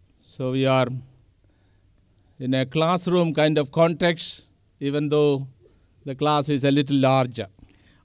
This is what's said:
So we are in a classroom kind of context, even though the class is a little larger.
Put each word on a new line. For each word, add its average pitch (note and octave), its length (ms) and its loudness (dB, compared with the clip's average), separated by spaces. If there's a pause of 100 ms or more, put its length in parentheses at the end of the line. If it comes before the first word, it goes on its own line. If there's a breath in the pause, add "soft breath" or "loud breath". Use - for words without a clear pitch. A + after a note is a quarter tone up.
(380)
So B2+ 160 -4
we C3 100 0
are C3 300 2 (1500)
in B2+ 120 -2
a C3 220 -2
classroom E3+ 640 0
kind D3+ 200 2
of D3 80 0 (120)
context, E3+ 640 0 (420)
even C#3+ 280 -2
though C#3+ 360 2 (640)
the C3+ 140 -6
class D3 360 0
is B2+ 60 -4
a C#3+ 60 4
little C#3 340 2
larger. B2+ 420 0 (580 soft breath)